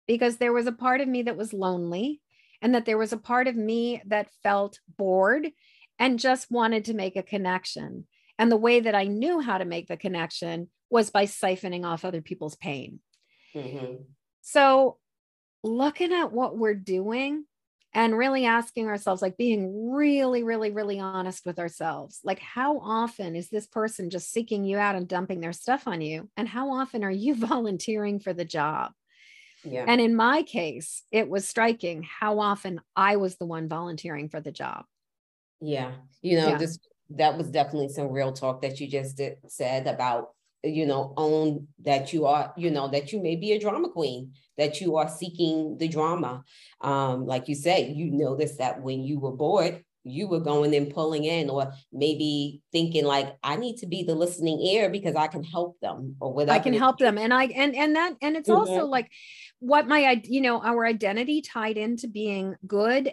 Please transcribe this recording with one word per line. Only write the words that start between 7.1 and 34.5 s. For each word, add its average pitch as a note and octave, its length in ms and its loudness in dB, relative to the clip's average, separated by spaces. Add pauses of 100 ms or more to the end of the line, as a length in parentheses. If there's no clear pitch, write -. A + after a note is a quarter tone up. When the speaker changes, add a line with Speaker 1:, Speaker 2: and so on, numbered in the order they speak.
Speaker 1:
a F#3+ 60 -4
connection. F#3 840 -4 (320)
And A#3 140 6
the A3+ 40 6
way A#3 240 6
that A3+ 140 2
I G3 100 4
knew A#3+ 360 0
how A#3 180 -2
to F#3 60 -2
make E3+ 240 -6
the E3+ 80 -6
connection E3+ 720 -4 (220)
was A3+ 200 4
by G3+ 140 6
siphoning F#3 600 -2
off E3 180 -4
other E3+ 180 -4
people's D#3+ 340 -10
pain. C#3 440 -10 (560)
Speaker 2:
Mm-hmm. B2+ 460 -10 (400)
Speaker 1:
So C4+ 560 6 (640)
looking C#4+ 500 0
at E4 200 0
what A3+ 260 -2
we're A3 160 2
doing A3 680 -4 (480)
and A3+ 240 2
really C4 300 2
asking A#3 400 0
ourselves, G3+ 340 -2
like, F#3+ 160 -2
being A3 540 0
really, C4+ 540 2
really, A3 260 0
really G3+ 300 -2
honest F#3 440 -6
with F3 140 -6
ourselves, D#3+ 640 -6
like, F#3+ 160 -2
how C#4 400 0
often A3 560 -2
is F3 160 -8
this G#3+ 160 -4
person G#3+ 440 -4
just F3 200 -8
seeking A3 340 -2
you G3 140 0
out G3+ 160 2
and F3+ 140 -4
dumping F#3 320 -4
their E3+ 120 -6
stuff B3+ 360 -2
on F3 120 -4
you? D#3 360 -6
And A3 120 -4
how C4 240 -4
often B3+ 300 -4
are G3 80 0
you G#3+ 240 0
<laughs> A3+ 120 -2
volunteering G#3 720 -2
for G3 120 -4
the F3 120 -4
job? D3+ 480 -2 (720)
Speaker 2:
Yeah. B3 220 -4
Speaker 1:
And A#3+ 140 6
in A#3 160 4
my C4+ 280 4
case, D#3 640 -6
it G#3+ 180 2
was G3 180 -2
striking A3 560 0
how G#3+ 360 -2
often G3+ 420 -2 (160)
I G3 200 6
was F#3+ 200 0
the - 80 -10
one D#3+ 240 -6
volunteering D#3+ 600 -8
for D#3 120 -8
the D3+ 120 -12